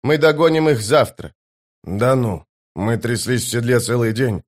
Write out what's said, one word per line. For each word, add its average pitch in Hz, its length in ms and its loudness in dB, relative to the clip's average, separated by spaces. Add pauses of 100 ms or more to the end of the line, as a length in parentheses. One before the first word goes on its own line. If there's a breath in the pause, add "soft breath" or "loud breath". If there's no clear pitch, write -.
«Мы 151 140 0
догоним 156 520 2
их 123 120 2
завтра». 113 520 0 (500)
«Да 117 320 0
ну, 110 300 -4 (300)
мы 107 220 -2
тряслись 117 460 -4
в - 60 -8
седле 120 300 0
целый 117 340 -2
день 113 340 -2